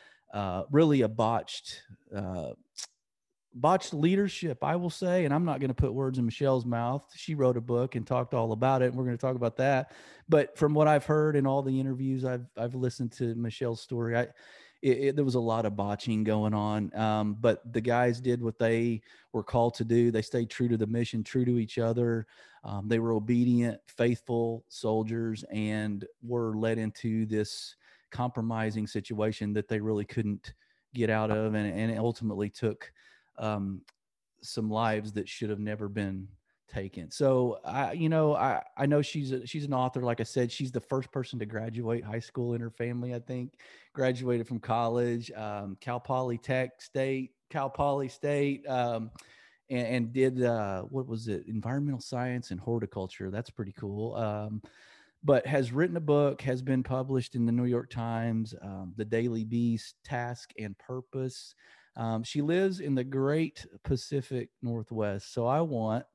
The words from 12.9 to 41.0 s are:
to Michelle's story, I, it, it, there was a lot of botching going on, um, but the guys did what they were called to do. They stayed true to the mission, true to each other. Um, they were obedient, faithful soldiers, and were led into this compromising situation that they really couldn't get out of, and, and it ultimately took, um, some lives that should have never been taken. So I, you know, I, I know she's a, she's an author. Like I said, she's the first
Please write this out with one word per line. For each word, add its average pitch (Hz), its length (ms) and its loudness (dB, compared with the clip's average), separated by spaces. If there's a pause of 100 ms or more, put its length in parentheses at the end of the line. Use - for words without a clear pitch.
to 117 220 -2
Michelle's 117 480 -4
story, 117 340 -2
I, 120 60 4 (580)
it, 131 180 6
it, 139 180 2
there 147 100 4
was 127 80 2
a 123 60 4
lot 113 260 2
of 104 100 0
botching 104 480 0
going 107 300 2
on, 107 420 0
um, 107 420 0
but 113 320 2
the 117 120 0
guys 120 400 2
did 120 200 0
what 113 160 -4
they 113 440 2 (320)
were 110 100 -2
called 117 300 4
to 120 100 -2
do. 117 260 6
They 110 120 0
stayed 117 260 -2
true 123 200 -2
to 117 100 2
the 110 80 2
mission, 113 360 -2
true 131 220 0
to 123 140 4
each 113 200 -2
other. 117 480 2 (380)
Um, 101 240 -6
they 113 120 4
were 113 120 0
obedient, 120 760 2
faithful 117 840 -2
soldiers, 110 840 -2
and 107 540 -2 (160)
were 117 340 -2
led 113 220 2
into 110 480 -2
this 107 500 -4 (360)
compromising 113 760 -2
situation 107 640 -2
that 104 160 -2
they 110 120 0
really 104 240 0
couldn't 104 500 -4 (400)
get 113 160 2
out 110 200 2
of, 107 240 0
and, 104 180 0
and 110 180 0
it 110 80 -4
ultimately 107 520 -2
took, - 420 -4 (460)
um, 98 440 -4 (600)
some 110 280 -4
lives 107 420 0
that 104 160 -6
should - 220 -6
have 104 80 -2
never 107 300 -4
been 98 400 -4 (440)
taken. 95 380 -8
So 127 540 2
I, 135 280 -2
you 160 160 0
know, 156 260 4
I, 123 280 0 (140)
I 139 100 2
know 147 160 4
she's 139 300 -4
a, 123 140 -4
she's 147 180 -6
an 143 100 -2
author. 127 280 0
Like 120 180 0
I 117 40 0
said, 120 280 0
she's 131 180 -4
the 123 100 -2
first 131 300 -4